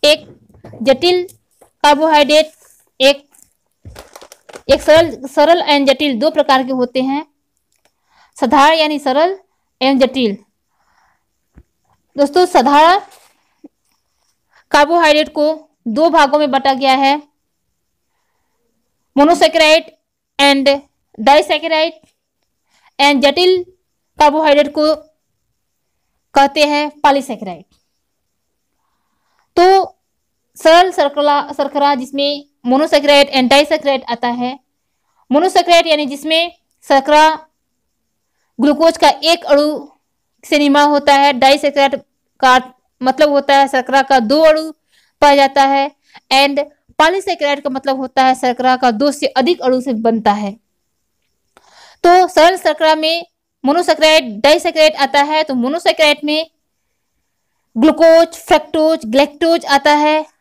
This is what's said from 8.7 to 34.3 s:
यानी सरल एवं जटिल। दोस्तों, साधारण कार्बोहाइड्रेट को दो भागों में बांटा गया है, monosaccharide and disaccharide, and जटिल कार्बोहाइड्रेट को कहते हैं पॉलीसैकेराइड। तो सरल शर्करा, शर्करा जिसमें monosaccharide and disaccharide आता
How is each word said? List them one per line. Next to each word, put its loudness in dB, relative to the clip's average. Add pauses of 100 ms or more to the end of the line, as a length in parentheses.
यानी -2
सरल -2 (420)
एवं 0
जटिल। 0 (1800)
दोस्तों, 0
साधारण 2 (1700)
कार्बोहाइड्रेट 0
को -2 (360)
दो 0
भागों 2
में -2
बांटा -2
गया 0
है, -2 (1900)
monosaccharide 2 (540)
and 2 (500)
disaccharide, 0 (1040)
and 2
जटिल 0 (560)
कार्बोहाइड्रेट 2
को 0 (1400)
कहते 0
हैं -4 (120)
पॉलीसैकेराइड। -4 (1900)
तो 2 (600)
सरल 4
शर्करा, -2 (120)
शर्करा -2
जिसमें -6 (220)
monosaccharide 0
and 0
disaccharide 0
आता -6